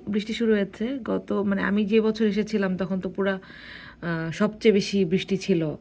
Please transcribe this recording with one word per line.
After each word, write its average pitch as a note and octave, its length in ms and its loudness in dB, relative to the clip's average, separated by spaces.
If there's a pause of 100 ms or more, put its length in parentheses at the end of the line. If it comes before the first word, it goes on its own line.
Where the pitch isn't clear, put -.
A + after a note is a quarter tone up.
বৃষ্টি G#3 260 -2
শুরু A3 200 2
হয়েছে। G#3+ 460 -2
গত, F#3+ 320 -4
মানে, G3 300 0
আমি G3+ 240 2
যে A3 160 6
বছর A3 240 2
এসেছিলাম G3+ 520 0
তখন F#3 220 -2
তো F#3 100 -6
পুরা, G3 240 0
আহ, - 960 -8
সবচেয়ে G#3+ 420 4
বেশি G3 320 2
বৃষ্টি F#3 320 0
ছিল E3 440 -2